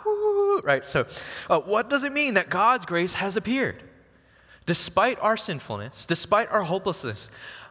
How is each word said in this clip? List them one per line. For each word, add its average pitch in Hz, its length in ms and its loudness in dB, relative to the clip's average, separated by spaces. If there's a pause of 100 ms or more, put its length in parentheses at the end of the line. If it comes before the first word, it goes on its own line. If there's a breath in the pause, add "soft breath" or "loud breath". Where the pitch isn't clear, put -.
woo," 415 580 2
right? 135 220 2
So, 131 220 0 (420 loud breath)
uh, 165 120 4
what 214 280 0
does 269 140 2
it 277 80 -2
mean 277 240 0
that 185 160 2
God's 208 360 4
grace 170 260 0
has 196 240 -2
appeared? 226 480 -2 (840 soft breath)
Despite 202 540 2
our 214 160 2
sinfulness, 120 680 -8
despite 208 440 2
our 208 140 2
hopelessness, 165 640 -4 (400 loud breath)